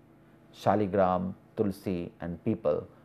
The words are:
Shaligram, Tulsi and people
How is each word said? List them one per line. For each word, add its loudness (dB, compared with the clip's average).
Shaligram, 2
Tulsi -2
and -8
people 0